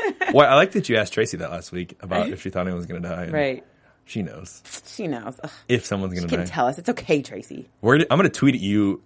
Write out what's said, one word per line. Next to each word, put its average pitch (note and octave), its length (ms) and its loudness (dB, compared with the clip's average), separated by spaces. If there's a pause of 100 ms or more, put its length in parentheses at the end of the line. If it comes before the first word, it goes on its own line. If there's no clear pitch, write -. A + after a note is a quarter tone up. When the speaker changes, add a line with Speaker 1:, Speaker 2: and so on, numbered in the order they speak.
Speaker 1:
<laughs> - 280 -2
Speaker 2:
Well, C#3 180 8
I C3+ 40 8
like F#3 160 6
that F3 180 -2
you A2 80 2
asked G#2 160 0
Tracy A2 240 0
that E2 140 -8
last E2+ 200 -10
week F2+ 300 -8
about F2+ 280 -2
if F#2 120 -10
she F#2+ 80 -6
thought F#2 120 -4
anyone F2+ 160 -4
was F2 100 -8
gonna F2 120 -8
die. F2 260 -6
And E3 80 -8
Speaker 1:
Right. C3+ 300 -2 (400)
Speaker 2:
she G#2+ 200 -8
knows. - 380 -14 (260)
Speaker 1:
She G3+ 200 -10
knows. A#2 340 -8
Ugh. D3+ 80 -12 (200)
Speaker 2:
If B2 160 2
someone's F#2+ 300 -4
gonna F2 120 -4
Speaker 1:
She E2 80 0
can F2 40 -2
Speaker 2:
die. F2 120 -2
Speaker 1:
tell - 160 0
us. - 120 -2
It's E3+ 100 -4
okay, E3 320 0
Tracy. - 480 -14 (100)
Speaker 2:
We're, C3 200 6
I'm D3+ 180 4
gonna D#3 100 4
tweet C3+ 280 2
at F#2 60 -4
you G2+ 440 0